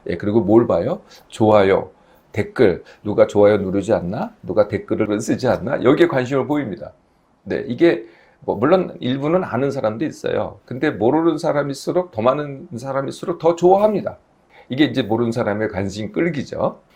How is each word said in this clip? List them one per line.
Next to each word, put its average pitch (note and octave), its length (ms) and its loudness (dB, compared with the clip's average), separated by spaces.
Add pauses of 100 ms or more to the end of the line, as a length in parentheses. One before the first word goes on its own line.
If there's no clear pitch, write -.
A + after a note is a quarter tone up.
예, F2 100 -4
그리고 G#2 240 0
뭘 G#2+ 260 6
봐요? G#2+ 360 -2 (260)
좋아요, G2+ 640 4 (420)
댓글, G2+ 500 2 (200)
누가 G#2 240 2
좋아요 G#2 320 4
누르지 F#2+ 340 -2
않나? G2 500 -4
누가 G#2 260 0
댓글을 G#2 520 -2
쓰지 B2+ 280 -2
않나? F#2+ 360 -2
여기에 D3+ 240 4
관심을 C3 380 -2
보입니다. C3 460 -6 (520)
네, F#2 240 -6
이게 C#3+ 380 2 (340)
뭐 F#2 160 -2
물론 F3 440 2
일부는 C#3+ 440 -2
아는 C3 260 -2
사람도 A2+ 340 -2
있어요. - 600 -4
근데 C3 260 -2
모르는 D3 480 2
사람일수록, D3+ 720 -2
더 G#2+ 100 -8
많은 C3+ 560 -6
사람일수록 C3+ 600 -8
더 E3 160 0
좋아합니다. G3 640 0 (500)
이게 C#3+ 160 0
이제 B2+ 180 0
모르는 A2+ 280 -2
사람의 A2 380 -2
관심 G2 440 -6
끌기죠. D3+ 680 -4 (160)